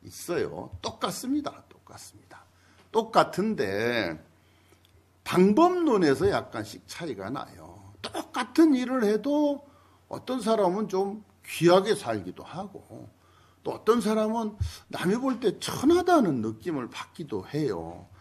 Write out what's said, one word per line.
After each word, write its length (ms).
있어요. 680
똑같습니다. 840
똑같습니다. 760
똑같은데 1300
방법론에서 1080
약간씩 560
차이가 440
나요. 640
똑같은 720
일을 300
해도 640
어떤 320
사람은 480
좀 360
귀하게 480
살기도 480
하고, 640
또 100
어떤 280
사람은 560
남이 280
볼 240
때 180
천하다는 800
느낌을 480
받기도 600
해요. 580